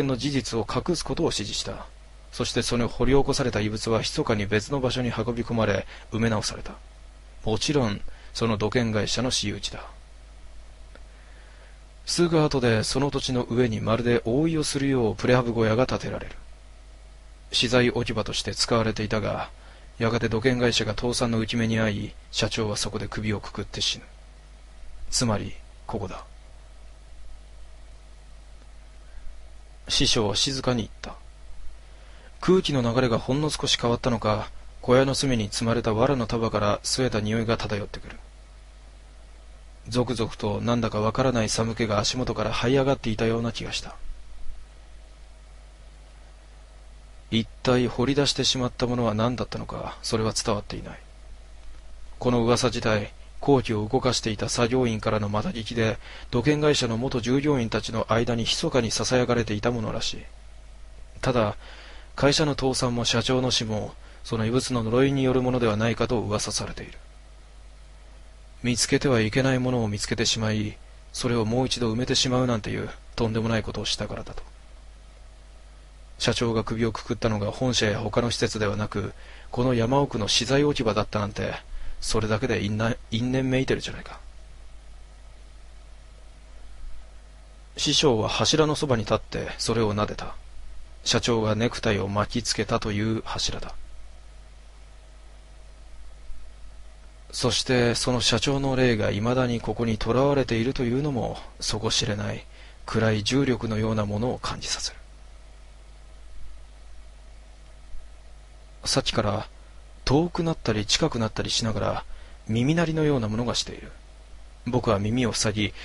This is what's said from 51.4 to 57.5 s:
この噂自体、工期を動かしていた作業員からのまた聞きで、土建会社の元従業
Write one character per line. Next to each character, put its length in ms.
こ 120
の 120
噂 260
自 140
体、 280
工 220
期 100
を 140
動 140
か 120
し 80
て 100
い 60
た 120
作 200
業 180
員 140
か 100
ら 100
の 80
ま 140
た 80
聞 140
き 100
で、 240
土 120
建 180
会 140
社 140
の 80
元 240
従 200
業 200